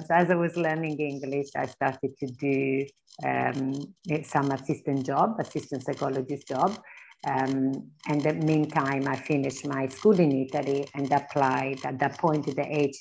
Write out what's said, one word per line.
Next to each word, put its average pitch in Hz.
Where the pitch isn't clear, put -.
so -
as 170
I 185
was 170
learning 160
English, 139
I 135
started 135
to 139
do, 135
um, 135
some 143
assistant 135
job, 165
assistant 139
psychologist 135
job. 160
Um, 135
and 147
the 156
meantime, 151
I 135
finished 139
my 135
school 202
in 156
Italy 139
and 143
applied. 135
At 139
that 139
point, 151
the 143
H 143